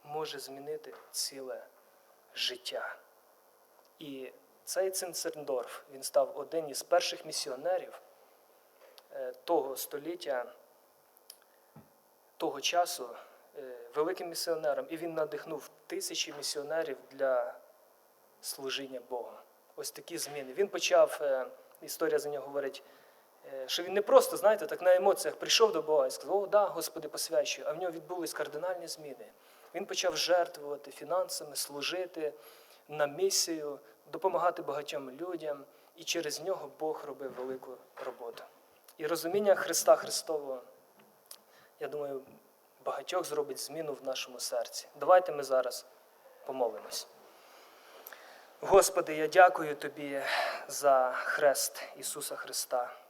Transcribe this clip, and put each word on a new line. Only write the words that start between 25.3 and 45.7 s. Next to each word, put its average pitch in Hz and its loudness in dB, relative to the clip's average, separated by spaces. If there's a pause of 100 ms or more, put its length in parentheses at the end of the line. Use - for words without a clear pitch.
прийшов 208 6
до 160 2
Бога 156 4
і 131 0
сказав: - -2
«О, 202 0
да, 208 6
Господи, 160 -6
посвячую». 147 -2
А 147 -2
в 156 -4
нього 180 -2
відбулись 165 -6
кардинальні 160 -4
зміни. 135 -12 (440)
Він 190 -4
почав 180 0
жертвувати 147 0
фінансами, 156 -4
служити 151 -4 (540)
на 147 0
місію, 151 0 (320)
допомагати 170 2
багатьом 143 -6
людям. 151 -8 (300)
І 170 -18
через 151 -2
нього 160 -4
Бог 156 -4
робив 135 -10
велику 127 -8 (280)
роботу. 120 -10 (540)
І 156 -4
розуміння 170 4
Христа - 6
Христового, 139 -4 (1160)
я 147 -4
думаю, 139 -6 (640)
багатьох 143 -2
зробить 147 -2
зміну 151 -6
в 127 -10
нашому 127 -6
серці. - -4 (120)
Давайте 180 6
ми 143 -4
зараз 131 0 (600)